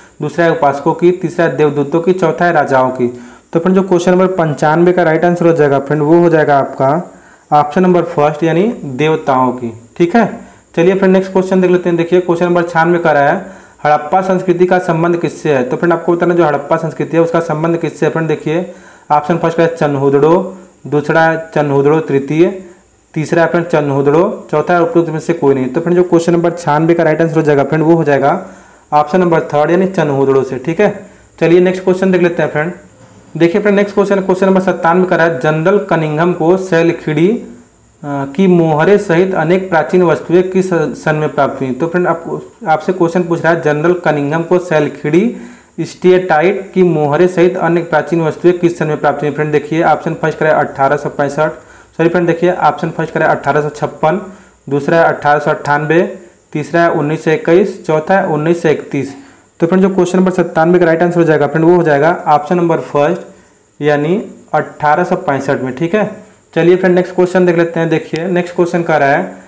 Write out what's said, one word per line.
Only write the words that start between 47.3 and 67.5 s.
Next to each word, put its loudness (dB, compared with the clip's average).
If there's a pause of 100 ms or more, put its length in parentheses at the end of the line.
अन्य 0
प्राचीन -2
वस्तुएं 0
किस -2
सन -2
में -4
प्राप्त -2
हुई? -2
Friend, -4
देखिए, -2
option 0
first -4
करें 0
अठारह 0
सौ -6
पैंसठ, -2 (460)
sorry 2
friend, 0
देखिए, 0
ऑप्शन -2
first -8
करें -2
अठारह 0
सौ -2
छप्पन, -4 (480)
दूसरा 0
है 4
अठारह 0
सौ -2
अट्ठानबे, 0 (520)
तीसरा -2
है 2
उन्नीस -2
सौ 0
इक्कीस, 0
चौथा 0
है -4
उन्नीस -2
सौ 2
इकतीस। -4 (440)
तो 0
फ्रेंड, 2
जो 4
क्वेश्चन 0
number 2
सत्तानवे 2
का 4
राइट 2
answer 0
हो 4
जाएगा 2
friend, 0
वो 6
हो 2
जाएगा 2 (160)
option 2
number 0
first, -2 (580)
यानी 0 (300)
अठारह 0
सौ -2
पैंसठ -2
में। -8
ठीक -4
है, 0 (460)
चलिए 4
फ्रेंड, 2
next -2
question 2
देख 2